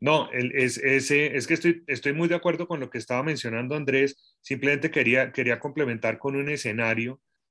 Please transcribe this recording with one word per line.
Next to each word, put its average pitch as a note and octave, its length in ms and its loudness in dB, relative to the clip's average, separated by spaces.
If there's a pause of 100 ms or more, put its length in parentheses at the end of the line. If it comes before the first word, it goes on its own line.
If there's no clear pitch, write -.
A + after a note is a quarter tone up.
No, D3+ 300 2
el, B2 240 -2
es, B2+ 240 2
ese, C#3 580 2
es B2 120 -2
que D#3+ 60 2
estoy, E3+ 340 2
estoy C#3+ 240 -2
muy E3 160 2
de F3 80 2
acuerdo F3 320 0
con D#3+ 100 -4
lo B2 120 -8
que B2 80 -8
estaba B2+ 260 -2
mencionando B2+ 500 -4
Andrés. C#3 680 0
Simplemente C#3+ 520 -2
quería, B2 400 2
quería A#2+ 260 0
complementar A#2+ 600 -2
con C#3 180 -4
un C#3 120 -4
escenario A#2 720 -2 (300)